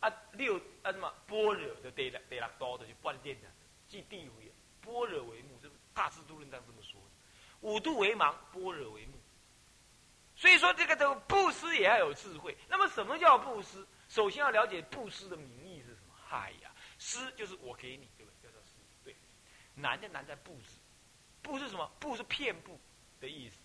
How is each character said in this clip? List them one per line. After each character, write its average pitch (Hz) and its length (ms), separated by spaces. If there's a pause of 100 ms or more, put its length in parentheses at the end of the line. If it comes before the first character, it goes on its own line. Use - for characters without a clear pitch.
啊， 220 120 (200)
六， 214 240 (260)
啊， 196 80
什 190 80
么， 175 120 (140)
般 214 300
若 147 260
的 127 80
第 127 200
六， 123 200
第 131 60
六 117 120 (120)
度 123 180
就 117 80
是 113 160
半 147 180
点 131 220
的， - 60 (400)
即 196 160
智 208 140 (200)
慧 110 80
啊。 - 80 (280)
般 240 260
若 160 160
为 117 200
目， 135 200
这 147 40 (280)
《大 185 140
智 165 140
度 151 120
论》 147 160
当 127 100
中 120 80
这 117 100
么 104 60
说 - 140
的。 - 80 (540)
五 214 180
度 311 180
为 202 180
盲， 151 200 (160)
般 185 200
若 139 200
为 107 160
目。 - 60 (1200)
所 359 160
以 349 80
说 359 140
这 339 120
个 311 100
的 285 200
布 381 360
施 330 260
也 208 60
要 214 140
有 156 160
智 175 240
慧。 151 180 (120)
那 381 100
么 392 120
什 - 140
么 247 140
叫 320 180
布 226 280
施？ 190 240 (200)
首 208 220
先 220 120
要 277 100
了 220 160
解 180 160
布 240 260
施 - 180
的 180 80
名 135 300
义 180 140
是 120 80
什 117 200
么。 - 60 (160)
哎 98 220 (100)
呀， - 80 (300)
施 254 320
就 220 160
是 185 140
我 123 120
给 127 240
你， 135 100 (100)
对 110 80
不 101 60 (100)
对？ 120 60
叫 110 60
做 107 80
施。 - 140 (280)
对， - 120 (580)
难 139 260
就 208 100
难 143 180
在 147 80
布 151 260
施。 - 160 (640)
布 294 160
是 269 120
什 202 60
么？ 156 140 (100)
布 277 160
是 220 80
遍 247 380
布 175 180 (400)
的 - 80
意 139 220
思。 - 160